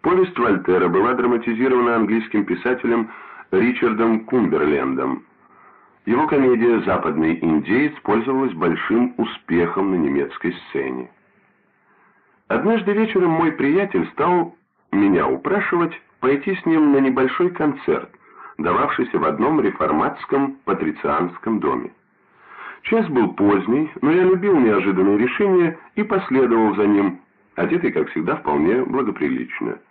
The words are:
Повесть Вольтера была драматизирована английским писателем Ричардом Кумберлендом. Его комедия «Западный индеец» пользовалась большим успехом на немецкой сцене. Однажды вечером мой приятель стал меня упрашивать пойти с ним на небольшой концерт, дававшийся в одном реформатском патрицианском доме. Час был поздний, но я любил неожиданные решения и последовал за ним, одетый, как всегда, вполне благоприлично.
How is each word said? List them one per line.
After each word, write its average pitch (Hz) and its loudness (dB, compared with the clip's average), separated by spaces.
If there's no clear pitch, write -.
Повесть 180 0
Вольтера 92 2
была 101 2
драматизирована 120 0
английским 110 0
писателем 117 -2
Ричардом 113 2
Кумберлендом. 71 0
Его 123 2
комедия 120 4
«Западный 82 0
индеец» 85 0
пользовалась 123 0
большим 90 0
успехом 87 -2
на 92 0
немецкой 71 -2
сцене. 64 -6
Однажды 202 0
вечером 196 0
мой 160 0
приятель 165 0
стал 170 0
меня 98 2
упрашивать 170 -2
пойти 139 0
с 175 -6
ним 156 4
на 139 4
небольшой 131 2
концерт, - -2
дававшийся 92 -2
в 80 -2
одном 78 0
реформатском 104 -2
патрицианском 85 -4
доме. 67 -4
Час 214 0
был 117 0
поздний, 101 0
но 147 2
я 180 4
любил 185 4
неожиданные 101 2
решения 170 2
и 214 0
последовал 127 2
за 104 2
ним, 101 2
одетый, 170 0
как 76 -2
всегда, - -4
вполне 85 0
благоприлично. 67 -4